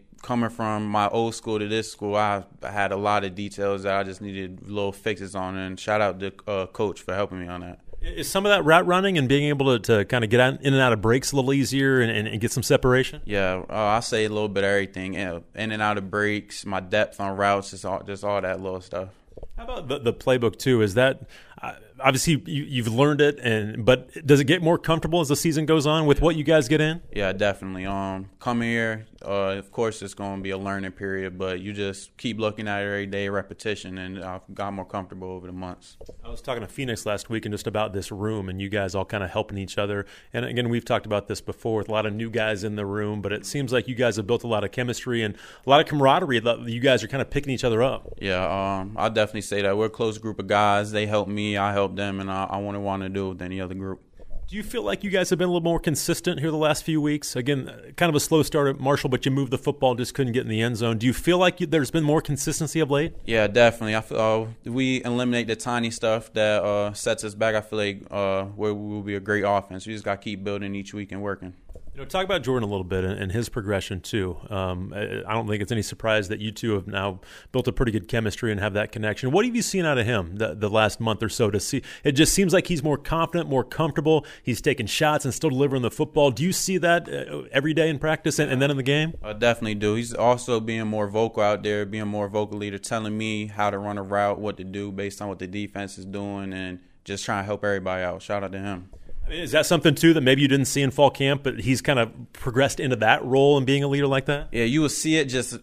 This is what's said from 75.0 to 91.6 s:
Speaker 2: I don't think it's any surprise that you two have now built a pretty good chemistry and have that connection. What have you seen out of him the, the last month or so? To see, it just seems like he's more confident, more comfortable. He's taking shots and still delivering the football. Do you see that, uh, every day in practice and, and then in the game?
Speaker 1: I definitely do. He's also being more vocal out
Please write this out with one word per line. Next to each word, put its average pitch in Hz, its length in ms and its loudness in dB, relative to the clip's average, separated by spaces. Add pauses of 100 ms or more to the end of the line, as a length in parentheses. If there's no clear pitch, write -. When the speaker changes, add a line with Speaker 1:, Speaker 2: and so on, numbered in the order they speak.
Speaker 2:
I 104 60 -2
don't 113 140 -2
think 104 140 -2
it's 101 100 -4
any 110 120 0
surprise 110 460 0
that 107 100 -6
you 107 120 -6
two 110 220 -2
have 98 140 -2
now 98 320 -4 (320)
built 127 160 0
a 117 40 2
pretty 123 200 0
good 104 160 -2
chemistry 110 440 -2
and 101 80 -2
have 101 140 -2
that 104 180 0
connection. 107 380 -2
What 196 160 4
have 240 100 -2
you 233 60 0
seen 185 240 0
out 143 140 2
of 107 80 2
him 98 300 -2
the, 104 180 -2
the 104 160 -2
last 107 280 4
month 110 220 0
or 113 80 0
so? 107 220 2
To 101 80 2
see, - 240 -4 (200)
it 147 100 4
just 147 200 4
seems 190 180 4
like 180 140 4
he's 165 160 -2
more 147 160 0
confident, 165 500 -2
more 131 160 2
comfortable. 156 640 2 (160)
He's 120 180 -2
taking 123 280 0
shots 151 360 2
and 131 80 -2
still 156 200 0
delivering 131 320 2
the 117 80 0
football. 151 400 4
Do 120 100 -2
you 180 100 2
see 185 280 0
that, 170 280 2
uh, 139 440 -8
every 143 240 2
day 160 160 4
in 143 80 -4
practice 156 400 0
and, 147 120 2
and 127 80 2
then 143 120 4
in 139 60 -2
the 135 40 0
game? 147 400 2
Speaker 1:
I 107 120 -8
definitely 110 420 2
do. 104 180 2
He's 117 220 -4
also 120 440 2
being 113 280 -4
more 107 200 0
vocal 110 360 0
out 104 180 2